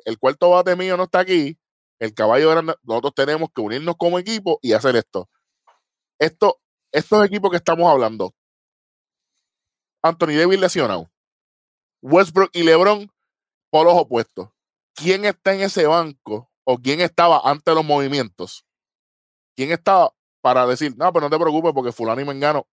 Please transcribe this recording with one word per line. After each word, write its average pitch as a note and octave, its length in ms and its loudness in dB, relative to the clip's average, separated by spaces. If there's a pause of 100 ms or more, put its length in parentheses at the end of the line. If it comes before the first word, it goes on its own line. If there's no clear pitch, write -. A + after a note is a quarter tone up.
el A2+ 140 -8
cuarto F3 320 2
bate F3+ 240 2
mío F#3 200 -4
no F3+ 100 -2
está F#3 160 0
aquí, E3 360 0 (420)
el A2 140 -8
caballo B2 380 2
grande, D#3+ 320 -2
nosotros A#2+ 320 -4
tenemos D#3 380 -2
que B2 80 -8
unirnos C#3+ 360 -6
como F3 220 -2
equipo G3 420 -4
y A#2 120 0
hacer A#2+ 220 0
esto". G2+ 320 -4 (920)
Esto, E3 400 0 (320)
estos G#3 340 2
equipos G3 240 -2
que F3 80 -4
estamos E3+ 340 0
hablando, A2 400 -2 (1700)
Anthony D#3+ 340 0
Davis F#3 220 4
lesionado, A#2+ 500 -2 (920)
Westbrook F3 500 2
y F3 80 -4
LeBron, G3 500 2 (600)
polos E3+ 240 4
opuestos. A#2 540 -4 (440)
¿Quién F#3+ 320 -2
está G3 300 -2
en F#3+ 60 -6
ese G3 260 0
banco D3 640 -4 (120)
o B2 140 -2
quién C#3 240 -2
estaba E3+ 420 2
antes C#3+ 220 -2
de E3 100 2
los D#3+ 100 0
movimientos? C#3 800 -6 (920)
¿Quién C#3 160 -6
estaba F3 420 2 (280)
para B2+ 240 2
decir, B2 320 -2
"No, E3+ 160 0
pero D#3 120 0
no C#3+ 40 -2
te D#3 120 0
preocupes D#3+ 320 0
porque B2+ 180 -4
fulano A2+ 300 -4
y C#3+ 40 -6
mengano C#3+ 480 -2